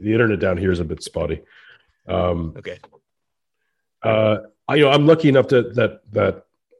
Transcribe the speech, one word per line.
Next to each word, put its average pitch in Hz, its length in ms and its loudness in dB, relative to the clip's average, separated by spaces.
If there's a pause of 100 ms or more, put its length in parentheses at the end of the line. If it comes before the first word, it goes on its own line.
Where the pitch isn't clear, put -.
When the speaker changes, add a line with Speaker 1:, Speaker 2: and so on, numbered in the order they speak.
Speaker 1:
the 107 120 -2
internet 110 260 2
down 92 160 0
here 95 160 -2
is 87 80 -2
a 87 60 -4
bit 76 180 -10
spotty. 80 380 -8 (680)
Um, 87 500 -4
Speaker 2:
Okay. 87 220 -16 (1200)
Speaker 1:
uh, 110 360 0 (320)
I, 139 60 0
you 151 80 4
know, 139 80 4
I'm 143 140 4
lucky 156 220 4
enough 131 200 4
to, 123 160 2 (100)
that, 110 400 -4
that 101 320 -2 (340)